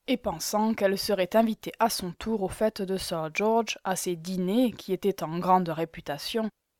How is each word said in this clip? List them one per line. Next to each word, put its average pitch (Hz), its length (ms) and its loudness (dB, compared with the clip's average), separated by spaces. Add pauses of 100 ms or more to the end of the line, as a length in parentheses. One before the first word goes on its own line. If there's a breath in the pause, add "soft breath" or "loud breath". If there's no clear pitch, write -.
et 269 80 2
pensant 214 580 0
qu'elle 202 240 2
serait 190 380 0
invitée 220 420 2
à 226 120 4
son 175 240 -4
tour 220 280 -4
aux 190 60 -2
fêtes 220 340 -2
de 190 140 -2
Sir 165 380 -4
George, 220 500 2
à 185 140 -2
ses 180 180 -2
dîners 185 560 0
qui - 220 -6
étaient 185 300 -2
en 160 160 -4
grande 185 280 4
réputation, 165 840 -4 (300)